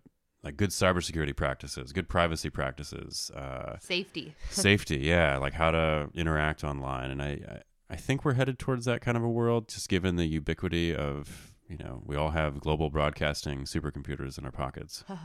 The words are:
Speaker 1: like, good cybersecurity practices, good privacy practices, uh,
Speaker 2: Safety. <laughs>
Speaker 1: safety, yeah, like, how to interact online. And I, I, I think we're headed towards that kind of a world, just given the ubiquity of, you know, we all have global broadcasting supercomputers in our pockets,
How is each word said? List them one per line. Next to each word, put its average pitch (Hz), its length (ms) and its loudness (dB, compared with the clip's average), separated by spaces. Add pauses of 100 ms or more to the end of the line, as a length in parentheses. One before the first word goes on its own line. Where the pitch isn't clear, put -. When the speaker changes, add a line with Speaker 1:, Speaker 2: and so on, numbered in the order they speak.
(440)
Speaker 1:
like, 76 140 -10
good 101 140 2
cybersecurity 82 640 2
practices, 69 580 -4
good 90 160 -2
privacy 82 400 2
practices, - 840 -6
uh, 65 480 -8
Speaker 2:
Safety. 180 640 -6
<laughs> - 80 -6
Speaker 1:
safety, 101 500 4
yeah, 76 380 6
like, 69 160 0
how 82 180 4
to 78 440 2
interact 78 480 2
online. 67 480 -4
And 69 100 -4
I, - 400 -6 (280)
I, - 40 -12
I - 40 -6
think 135 280 -2
we're 139 80 2
headed 127 240 2
towards 123 280 -2
that 120 160 0
kind 120 160 0
of 117 60 0
a 117 60 2
world, 117 380 2
just - 220 -10
given 90 260 4
the 85 100 2
ubiquity 82 680 0
of, 73 580 -6 (160)
you - 80 -8
know, 58 280 -10
we 71 100 -4
all 76 160 2
have 76 300 2
global 76 280 2
broadcasting 73 760 0
supercomputers 71 760 -4
in 73 60 -8
our 65 60 -8
pockets, - 520 -8 (220)